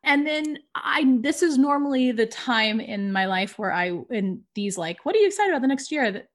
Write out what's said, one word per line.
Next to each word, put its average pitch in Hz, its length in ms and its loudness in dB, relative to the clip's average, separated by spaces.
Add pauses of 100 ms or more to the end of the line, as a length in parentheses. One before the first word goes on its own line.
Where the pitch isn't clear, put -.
And 285 220 2
then 302 320 -4 (160)
I, 262 460 2
this 285 220 0
is 320 140 2
normally 277 560 2
the 226 140 0
time 226 540 0
in 202 320 -6
my 190 120 2
life 190 340 -2
where 202 140 -2
I, 175 260 -2 (120)
in 196 320 -2 (120)
these, 202 220 -4
like, 170 300 -6
"What 381 100 0
are - 20 4
you 415 100 4
excited 403 220 0
about 285 120 0
the 262 60 4
next 269 220 -2
year 262 220 0
th-, 202 120 -10 (100)